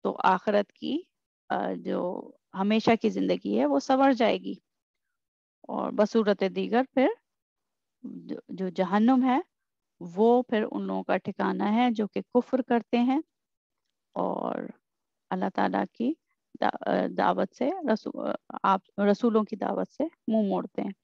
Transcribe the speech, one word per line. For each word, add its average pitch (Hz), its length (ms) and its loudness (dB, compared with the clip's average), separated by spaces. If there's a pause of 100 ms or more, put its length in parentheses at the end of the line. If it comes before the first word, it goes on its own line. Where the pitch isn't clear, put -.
तो 196 60 0
आखिरत 202 600 2
की, 254 360 -8 (440)
अ, 190 220 -2
जो 180 600 -6 (220)
हमेशा 214 420 2
की 220 140 0
जिंदगी 185 440 -2
है 254 120 2
वो 277 140 0
संवर 269 320 2
जाएगी 196 500 -2 (1040)
और - 220 -4
बसूरत 208 540 2
दीगर 190 400 0
फिर 302 320 2 (920)
जो, - 440 -12
जो 185 200 -6
जहन्नुम 214 520 4
है 262 220 2 (580)
वो 220 480 4
फिर 214 120 0
उन 202 200 -6
लोगों 190 200 -4
का 185 140 0
ठिकाना 190 480 -4
है 233 260 2
जो 214 160 -2
कि 202 140 -6
कुफ्र 247 420 -2
करते 233 340 0
हैं 262 260 2 (920)
और - 540 -4 (600)
अल्लाह 185 180 -2
ताला 190 360 -2
की 247 320 -4 (440)
दा-, - 220 0
अ, 190 240 0
दावत 185 460 0
से, 269 200 -2 (140)
रसू-, - 320 -2
अ, - 460 -6
आप 196 180 2 (180)
रसूलों 214 440 4
की 208 120 -8
दावत 196 320 -4
से 320 220 -4 (180)
मुंह 220 200 2
मोड़ते 190 340 -4
हैं। 202 220 -8